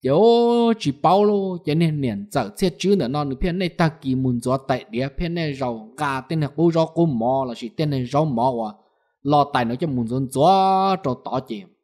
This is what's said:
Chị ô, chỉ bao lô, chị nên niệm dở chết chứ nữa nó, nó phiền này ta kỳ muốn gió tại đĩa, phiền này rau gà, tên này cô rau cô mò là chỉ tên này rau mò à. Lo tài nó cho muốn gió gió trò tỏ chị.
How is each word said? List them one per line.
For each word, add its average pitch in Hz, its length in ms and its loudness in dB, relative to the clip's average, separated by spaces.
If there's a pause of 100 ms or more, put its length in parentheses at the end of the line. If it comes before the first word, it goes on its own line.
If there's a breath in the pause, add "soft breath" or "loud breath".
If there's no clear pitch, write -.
Chị 131 60 0
ô, 233 680 4
chỉ 143 120 -2 (100)
bao 190 240 4
lô, 196 400 0
chị 147 100 0
nên 156 260 2
niệm 104 300 -4
dở 117 260 -2
chết 185 200 -2
chứ 196 220 2
nữa 127 80 -2
nó, 147 160 -4
nó 139 180 -6
phiền 180 180 -2
này 180 100 -2
ta 170 200 0
kỳ 131 260 -4
muốn 127 260 0
gió 131 160 0
tại 131 320 -4
đĩa, 120 180 -4 (100)
phiền 170 160 -4
này 165 200 -4
rau 120 440 -8
gà, 139 240 -4
tên 160 180 -4
này 147 160 -2
cô 165 160 4
rau 160 220 0
cô 170 120 2
mò 131 420 0
là 120 100 -8
chỉ 117 120 -10
tên 151 200 -4
này 131 160 -2
rau 139 200 0
mò 127 280 0 (160)
à. - 20 -10 (500)
Lo 147 220 2 (100)
tài 123 120 0
nó 117 100 -2
cho 165 120 -4
muốn 123 200 -2
gió 123 120 -4 (100)
gió 190 760 2
trò 127 220 -4
tỏ 127 140 -4
chị. 110 240 -10 (200)